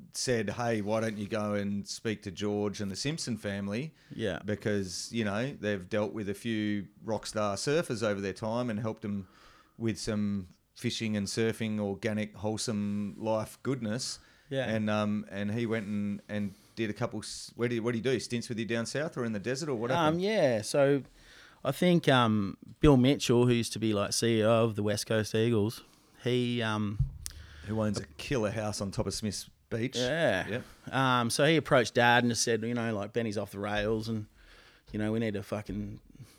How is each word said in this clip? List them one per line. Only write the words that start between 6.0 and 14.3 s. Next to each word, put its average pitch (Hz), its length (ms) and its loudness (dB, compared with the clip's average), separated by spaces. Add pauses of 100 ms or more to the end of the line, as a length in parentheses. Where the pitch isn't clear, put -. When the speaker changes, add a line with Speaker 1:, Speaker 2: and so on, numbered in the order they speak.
Speaker 1:
with 101 160 -4
a 98 40 -4
few 107 520 -2 (180)
rock 107 220 -4
star 104 300 -2
surfers 143 460 -2
over 104 200 0
their 98 100 -2
time 117 380 -4
and 107 100 -4
helped 110 220 -4
them 101 260 -4 (480)
with 110 220 -2
some 101 500 -2 (260)
fishing 110 420 -2
and 101 100 0
surfing, 110 540 -2
organic, 104 560 -2
wholesome 104 800 -2
life 110 440 -2
goodness. 120 560 -4 (320)